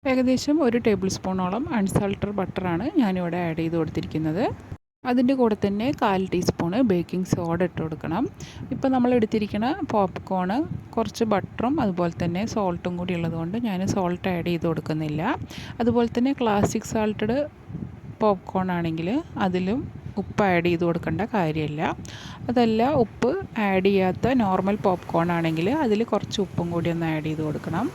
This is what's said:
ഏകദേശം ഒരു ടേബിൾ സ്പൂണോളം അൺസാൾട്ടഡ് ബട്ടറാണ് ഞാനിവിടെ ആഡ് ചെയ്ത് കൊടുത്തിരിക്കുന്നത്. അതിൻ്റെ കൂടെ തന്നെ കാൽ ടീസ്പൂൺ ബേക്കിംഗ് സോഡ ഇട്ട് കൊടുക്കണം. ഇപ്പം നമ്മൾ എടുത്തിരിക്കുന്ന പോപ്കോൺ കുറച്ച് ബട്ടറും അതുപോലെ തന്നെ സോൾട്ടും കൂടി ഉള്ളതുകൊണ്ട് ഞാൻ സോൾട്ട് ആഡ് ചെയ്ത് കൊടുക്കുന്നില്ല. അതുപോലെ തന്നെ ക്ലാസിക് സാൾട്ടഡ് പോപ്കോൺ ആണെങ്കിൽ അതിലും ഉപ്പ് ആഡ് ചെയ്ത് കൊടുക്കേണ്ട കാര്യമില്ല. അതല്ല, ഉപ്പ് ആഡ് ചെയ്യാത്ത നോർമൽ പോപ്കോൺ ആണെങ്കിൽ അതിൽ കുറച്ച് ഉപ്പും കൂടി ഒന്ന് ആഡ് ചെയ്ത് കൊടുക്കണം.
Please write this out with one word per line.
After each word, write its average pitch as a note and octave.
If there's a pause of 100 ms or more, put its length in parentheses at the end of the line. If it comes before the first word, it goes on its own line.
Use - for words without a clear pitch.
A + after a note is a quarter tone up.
(120)
ഏകദേശം B3+
ഒരു A#3
ടേബിൾ G3
സ്പൂണോളം F#3 (120)
അൺസാൾട്ടഡ് G3
ബട്ടറാണ് F3+ (160)
ഞാനിവിടെ F3+
ആഡ് E3
ചെയ്ത് E3
കൊടുത്തിരിക്കുന്നത്. D#3+ (680)
അതിൻ്റെ B3+
കൂടെ A3+ (100)
തന്നെ G3+ (140)
കാൽ G3 (120)
ടീസ്പൂൺ F3+ (160)
ബേക്കിംഗ് F3+
സോഡ E3+
ഇട്ട് -
കൊടുക്കണം. D#3+ (480)
ഇപ്പം C4+
നമ്മൾ B3
എടുത്തിരിക്കുന്ന A3 (240)
പോപ്കോൺ F#3 (440)
കുറച്ച് A3+
ബട്ടറും A3 (120)
അതുപോലെ F3 (100)
തന്നെ F3 (120)
സോൾട്ടും F3+
കൂടി F3+
ഉള്ളതുകൊണ്ട് E3 (120)
ഞാൻ F3+ (160)
സോൾട്ട് F3+
ആഡ് E3+
ചെയ്ത് E3+
കൊടുക്കുന്നില്ല. D#3 (580)
അതുപോലെ A#3
തന്നെ B3+
ക്ലാസിക് G#3
സാൾട്ടഡ് G#3+ (840)
പോപ്കോൺ F#3+
ആണെങ്കിൽ E3 (380)
അതിലും F#3 (400)
ഉപ്പ് - (100)
ആഡ് F3
ചെയ്ത് F3
കൊടുക്കേണ്ട E3+ (140)
കാര്യമില്ല. D#3 (680)
അതല്ല, A#3+ (100)
ഉപ്പ് A3+ (400)
ആഡ് F#3+
ചെയ്യാത്ത G3
നോർമൽ F#3+ (100)
പോപ്കോൺ F3 (100)
ആണെങ്കിൽ E3 (140)
അതിൽ G#3+ (120)
കുറച്ച് -
ഉപ്പും E3+
കൂടി E3+
ഒന്ന് E3 (100)
ആഡ് D3+
ചെയ്ത് D#3
കൊടുക്കണം. E3